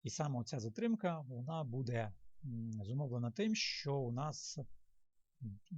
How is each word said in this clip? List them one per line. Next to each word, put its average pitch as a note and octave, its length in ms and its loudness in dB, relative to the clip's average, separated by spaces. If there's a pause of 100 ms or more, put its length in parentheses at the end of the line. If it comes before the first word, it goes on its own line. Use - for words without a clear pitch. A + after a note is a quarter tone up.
І B2+ 60 -2
саме C#3 300 2
оця A#2+ 200 -2
затримка, F3 600 2
вона C3+ 440 -2
буде, A#2 500 0 (320)
м, A#2 260 -2 (120)
зумовлена A#2+ 480 2
тим, G#3+ 240 4
що - 400 0
у B2+ 160 2
нас, D3 480 -2 (840)
м, G2 160 -4 (180)